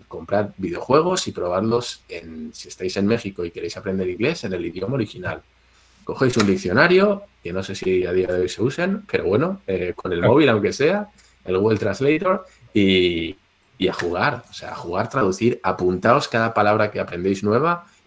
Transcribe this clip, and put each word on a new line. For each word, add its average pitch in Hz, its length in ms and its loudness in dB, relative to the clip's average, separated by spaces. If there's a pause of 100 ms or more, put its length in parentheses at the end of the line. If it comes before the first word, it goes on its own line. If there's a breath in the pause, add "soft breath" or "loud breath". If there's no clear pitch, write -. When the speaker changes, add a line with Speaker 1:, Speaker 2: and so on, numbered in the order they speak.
Speaker 1:
comprar 98 500 -4
videojuegos 127 680 0
y 104 40 -6
probarlos 95 800 -2
en, 82 440 -12
si - 160 -16
estáis 92 280 -6
en 98 80 0
México 101 400 -2
y 85 60 -8
queréis 85 260 -10
aprender 95 320 -4
inglés, 113 340 -4
en 101 100 -6
el 87 120 -6
idioma 92 300 -6
original. 87 480 -6 (600 soft breath)
Cogéis 123 340 0
un 104 100 4
diccionario, 175 760 4 (200)
que 87 100 -8
no 95 80 -4
sé 95 140 -8
si 92 320 0
a 85 60 -4
día 92 140 2
de 90 140 0
hoy 90 80 0
se - 140 -4
usen, 180 480 -2
pero 82 140 0
bueno, 147 420 0
eh, 90 280 -2
con - 180 -6
el 85 100 0
Speaker 2:
Ah. 127 40 4
Speaker 1:
móvil, 139 220 6
aunque 101 240 2
sea, 196 360 0 (360 soft breath)
el 92 140 0
Google 107 180 4
Translator, 151 680 0 (280 soft breath)
y, 90 640 2 (420)
y 92 120 2
a - 40 -2
jugar, 101 560 -2
o - 40 -20
sea, - 180 -14
a - 40 -12
jugar, 92 340 -4
traducir, 113 540 2
apuntaos 92 640 2
cada 113 240 0
palabra 104 380 4
que 104 80 -6
aprendéis 95 440 -2
nueva 151 420 2 (220 soft breath)